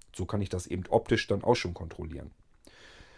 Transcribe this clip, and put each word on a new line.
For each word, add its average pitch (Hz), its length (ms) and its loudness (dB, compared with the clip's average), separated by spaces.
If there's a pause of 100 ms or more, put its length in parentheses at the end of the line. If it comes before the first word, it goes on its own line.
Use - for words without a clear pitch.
(180)
So 92 80 -2
kann 104 160 -2
ich 95 60 -2
das 90 180 -4
eben 90 220 -4
optisch - 400 4
dann 101 160 0
auch 120 120 6
schon 87 180 -4
kontrollieren. 80 580 -10 (880)